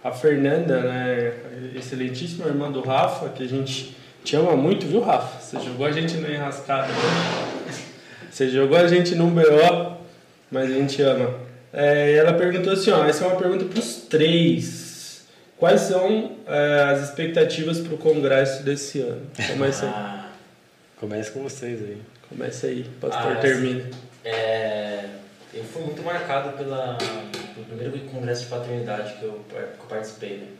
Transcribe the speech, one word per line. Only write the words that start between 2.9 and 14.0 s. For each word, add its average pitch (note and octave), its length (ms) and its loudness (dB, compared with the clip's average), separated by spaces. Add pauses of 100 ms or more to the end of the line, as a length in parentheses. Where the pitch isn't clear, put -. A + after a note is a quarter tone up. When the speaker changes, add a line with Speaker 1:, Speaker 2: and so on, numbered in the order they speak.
Speaker 1:
que C3 140 -8
a - 40 -6
gente - 480 -6 (280)
te - 120 -2
ama E3 200 6
muito, D#3+ 300 2
viu, F#3 140 2
Rafa? - 400 0
Você B2+ 240 -10
jogou B2+ 220 -4
a D3+ 60 0
gente E3 240 -2
na D3+ 120 -4
enrascada, C#3 600 -4
né? E3 840 -2 (580)
Você C3 200 0
jogou C3+ 260 4
a F3 120 8
gente F3 260 4
num E3+ 160 4
B E3 120 6
O, D#3 540 6 (540)
mas C3 200 0
a C3 40 0
gente C#3 260 0
ama. B2 340 4 (380)
É, D3 440 4
ela E3 180 8
perguntou F3+ 380 2
assim, G3 180 2
ó, D#3 140 6
essa D3+ 200 2
é F#3 40 2
uma F#3 80 4
pergunta F#3 300 0
pros - 300 -4 (120)